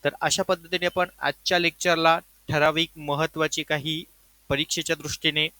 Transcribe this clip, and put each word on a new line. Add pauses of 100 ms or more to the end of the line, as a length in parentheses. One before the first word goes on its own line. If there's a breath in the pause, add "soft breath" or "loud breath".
तर (120)
अशा
पद्धतीने
आपण (100)
आजच्या
लेक्चरला (300)
ठराविक
महत्त्वाचे
काही (460)
परीक्षेच्या
दृष्टीने (120)